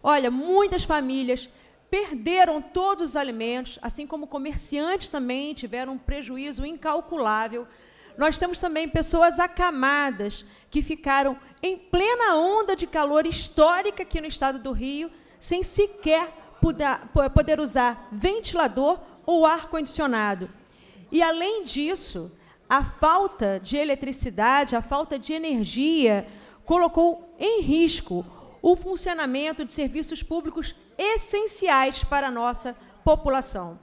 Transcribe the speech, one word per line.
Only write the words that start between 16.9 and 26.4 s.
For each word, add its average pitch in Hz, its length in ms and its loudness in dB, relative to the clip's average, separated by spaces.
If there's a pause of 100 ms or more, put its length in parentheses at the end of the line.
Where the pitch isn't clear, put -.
poder 302 260 2
usar 247 500 0
ventilador 320 880 0 (280)
ou 320 180 6
ar-condicionado. 262 1040 0 (640)
E, 330 100 4
além 349 400 0
disso, 277 680 -6 (340)
a 269 160 2
falta 302 800 2
de 214 160 -6
eletricidade, 269 1000 0
a 233 60 2
falta 285 380 -4
de 311 160 -6
energia 262 920 2 (380)